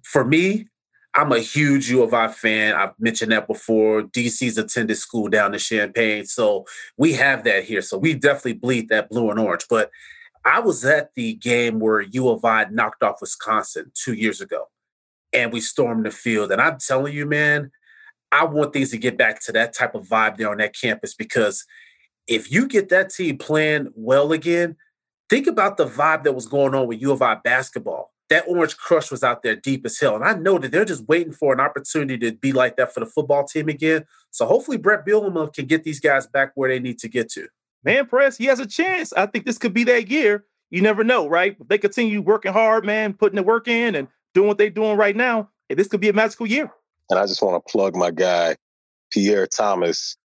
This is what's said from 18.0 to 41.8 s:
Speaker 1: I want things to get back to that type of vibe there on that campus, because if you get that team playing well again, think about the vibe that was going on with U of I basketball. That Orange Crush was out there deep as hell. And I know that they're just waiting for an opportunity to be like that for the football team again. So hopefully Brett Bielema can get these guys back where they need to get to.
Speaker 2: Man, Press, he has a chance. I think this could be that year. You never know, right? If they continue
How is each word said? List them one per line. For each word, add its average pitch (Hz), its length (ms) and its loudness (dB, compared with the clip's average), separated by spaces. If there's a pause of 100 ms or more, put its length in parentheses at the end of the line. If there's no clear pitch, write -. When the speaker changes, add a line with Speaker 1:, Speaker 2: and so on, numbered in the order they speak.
Speaker 1:
I 151 140 4
want 147 280 0
things 135 180 -2
to 117 60 -8
get 123 200 -2
back 113 280 0
to 113 80 -8
that 113 220 0
type 120 200 -4
of 95 120 -12
vibe 110 300 0
there 110 140 -2
on 101 60 -6
that 107 220 -4
campus, 107 360 -4
because 110 500 -2 (600)
if 113 240 -2
you 233 160 2
get 202 220 0
that 185 200 2
team 156 300 -4
playing 151 560 -2
well 135 360 2
again, 170 440 0 (540)
think 277 180 2
about 202 300 0
the 156 80 2
vibe 147 380 0
that 143 120 2
was 127 120 -8
going 139 280 0
on 131 120 2
with 113 140 -6
U 139 100 0
of 135 120 0
I 113 120 2
basketball. 117 800 -4 (160)
That 156 180 4
Orange 170 300 0
Crush 156 320 0
was 131 140 -6
out 120 180 0
there 110 140 0
deep 135 300 -4
as - 140 -6
hell. 117 160 2
And 113 80 -6
I 214 120 2
know 180 240 2
that 131 120 -6
they're 185 140 2
just 131 220 -8
waiting 160 260 0
for 143 180 0
an 123 80 2
opportunity 139 600 -2
to 117 180 -2
be 135 160 0
like 127 240 2
that 127 160 0
for 117 60 -6
the 110 80 -4
football 143 360 0
team 151 260 -4
again. 156 360 0 (240)
So - 160 -2
hopefully 240 320 0
Brett 202 300 2
Bielema 190 440 0
can 139 140 -8
get 156 180 0
these 151 160 -8
guys 135 280 2
back 139 260 0
where 131 160 0
they 131 100 0
need 123 200 -8
to 113 100 -12
get 117 220 -2
to. 85 160 -12 (360)
Speaker 2:
Man, 247 220 2
Press, 262 320 2
he 226 80 -4
has 262 140 2
a 247 80 -8
chance. 349 460 -2
I 190 120 2
think 208 200 -6
this 240 120 -4
could 208 160 -2
be 240 120 0
that 240 240 2
year. 285 360 0 (240)
You 180 140 0
never 214 200 2
know, 233 240 2
right? 180 320 0
If 120 100 -20
they 202 100 2
continue 208 420 -2